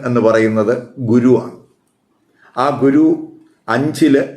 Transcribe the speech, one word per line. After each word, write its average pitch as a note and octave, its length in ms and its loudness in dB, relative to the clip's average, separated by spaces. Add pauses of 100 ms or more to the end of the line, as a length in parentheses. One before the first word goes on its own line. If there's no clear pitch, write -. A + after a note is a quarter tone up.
എന്ന് A#2+ 180 0
പറയുന്നത് A2 480 0 (360)
ഗുരുവാണ്. A#2+ 460 2 (1000)
ആ B2+ 100 -2 (160)
ഗുരു C#3+ 240 2 (640)
അഞ്ചില് C#3 560 0 (120)